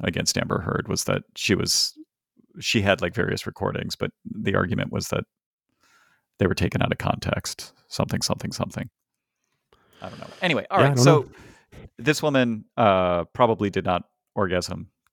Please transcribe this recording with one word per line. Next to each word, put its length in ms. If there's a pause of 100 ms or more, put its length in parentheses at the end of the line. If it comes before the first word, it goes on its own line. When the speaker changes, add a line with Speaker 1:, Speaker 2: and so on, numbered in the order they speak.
Speaker 1:
against 340
Amber 220
Heard, 260
was 180
that 200 (100)
she 220
was, 420 (640)
she 220
had, 200
like, 140
various 280
recordings, 520
but 160 (120)
the 300
argument 380
was 160
that 160 (1120)
they 80
were 80
taken 280
out 100
of 60
context, 720 (160)
something, 320
something, 320
something. 380 (1120)
I 80
don't 80
know. 80 (160)
Anyway, 280
all 100
Speaker 2:
Yeah, 40
Speaker 1:
right, 80
Speaker 2:
I 40
don't 60
Speaker 1:
so 180
Speaker 2:
know. 80 (680)
Speaker 1:
this 260
woman, 440 (100)
uh, 560
probably 380
did 160
not 160 (320)
orgasm 560 (220)